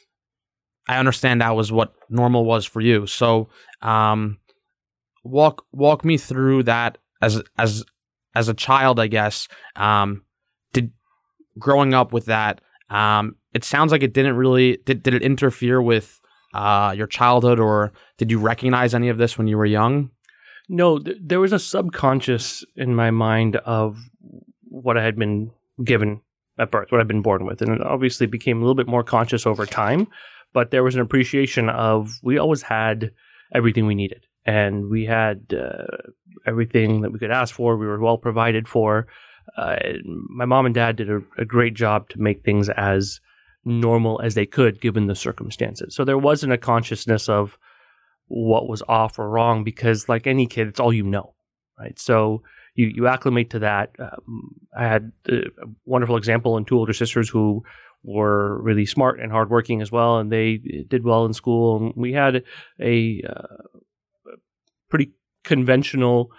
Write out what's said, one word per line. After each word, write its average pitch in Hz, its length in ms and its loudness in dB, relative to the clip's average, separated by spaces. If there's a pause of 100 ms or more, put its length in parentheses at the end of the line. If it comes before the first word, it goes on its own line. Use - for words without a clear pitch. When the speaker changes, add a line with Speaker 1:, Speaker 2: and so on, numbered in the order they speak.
(880)
Speaker 1:
I 127 100 0
understand 127 420 2
that 113 160 2
was 107 160 -2
what 113 220 0 (160)
normal 120 340 2
was 113 200 0
for - 160 -8
you. 110 260 2
So, 113 420 0 (320)
um, 107 580 0 (840)
walk, 143 500 2
walk 147 320 2
me 160 140 2
through 131 460 0
that 117 340 -2 (240)
as, 110 200 2 (140)
as, 110 280 -2 (500)
as 113 140 0
a 113 60 0
child, 131 460 2
I 113 60 2
guess. 107 420 -2 (280)
Um, 101 480 0 (480)
did, 120 200 -2 (680)
growing 139 360 2
up 123 180 2
with 117 140 -2
that, 110 340 -2 (300)
um, 104 460 2 (160)
it 127 120 -4
sounds 151 280 2
like 147 100 2
it 131 100 0
didn't 135 240 2
really, 127 480 4
did, 104 180 -2
did 131 120 2
it 123 80 0
interfere 127 580 0
with, 117 400 0 (340)
uh, 101 420 2
your 104 100 -4
childhood, 123 520 4
or 107 340 2 (240)
did 113 140 -2
you 113 80 2
recognize 120 560 0
any 120 140 2
of 117 100 -2
this 117 180 0
when 110 120 0
you 107 80 0
were 107 100 2
young? 120 440 0 (580)
Speaker 2:
No, 175 300 2
th-, 156 220 -8
there 180 200 -2
was 196 120 2
a 202 60 2
subconscious 135 1040 -2 (120)
in 123 180 -2
my 117 160 2
mind 110 460 2
of 110 420 -2 (640)
what 123 340 -4
I 113 60 0
had 110 140 -2
been 107 340 -2 (320)
given 107 380 0 (360)
at 113 140 -2
birth, 104 220 -2
what 120 80 4
I've 110 80 2
been 107 140 -2
born 98 220 0
with. 101 160 -8
And 113 120 -2
it 113 80 -2
obviously 127 480 -2
became 117 300 -2
a - 20 -2
little 127 160 2
bit 123 100 0
more 120 160 0
conscious 117 440 0
over 104 200 -2
time, 120 400 0 (460)
but 120 180 0
there 131 140 2
was 127 100 2
an 127 60 0
appreciation 127 680 0
of, 110 440 0 (100)
we 131 160 0
always 151 240 0
had 110 480 -2 (420)
everything 113 340 2
we 107 100 2
needed. 98 280 -6 (220)
And 104 420 0
we 110 180 -2
had, 110 460 -2
uh, - 580 -8 (360)
everything 113 540 2
that 107 100 -2
we 107 80 -10
could 107 140 -4
ask 123 200 -2
for. 117 240 0
We 107 100 -4
were 104 120 -4
well 113 200 2
provided 113 500 0
for. 110 400 0 (480)
Uh, - 200 -4 (520)
my 123 160 -8
mom 127 220 4
and 120 80 0
dad 117 200 0
did 107 160 -6
a, 104 100 -2 (160)
a - 80 -4
great 117 300 2
job 107 360 0
to 104 100 -10
make 104 240 0
things 101 240 2
as 98 520 -2 (440)
normal 117 580 0
as 113 120 -2
they 107 100 2
could, 107 360 0
given 107 260 0
the 98 80 0
circumstances. - 800 -8
So 143 100 -2
there 135 140 2
wasn't 143 340 0
a 120 60 0
consciousness 113 720 -2
of 104 280 -2 (680)
what 113 420 0
was 110 200 -8
off 110 300 0
or 107 120 -8
wrong, 113 340 0
because 110 440 -2
like 117 180 -2
any 131 200 2
kid, 113 220 -4
it's 101 100 -14
all 120 140 4
you 110 100 2
know, 98 320 -4 (440)
right? 113 200 -16
So 110 440 0 (320)
you, 117 200 2
you 120 120 0
acclimate 123 440 0
to 113 100 -8
that. 104 380 -2
Um, - 560 -16 (220)
I 120 80 -4
had 110 280 -2 (160)
a 120 160 -2 (420)
wonderful 120 320 0
example 113 400 0
in 110 80 -6
two 127 100 2
older 110 160 0
sisters 113 380 -2
who 107 340 0 (380)
were 104 580 -2
really 107 240 0
smart 127 340 0
and 113 140 -8
hardworking 113 480 0
as 107 100 -8
well, 117 280 2
and 107 120 -4
they 110 300 0 (280)
did 123 140 -2
well 113 220 2
in 110 80 -2
school. 117 460 0
And 113 180 -4
we 123 160 -4
had 135 320 0 (340)
a, 113 480 -2
uh, - 1120 -20 (540)
pretty 156 220 0 (300)
conventional, 127 960 2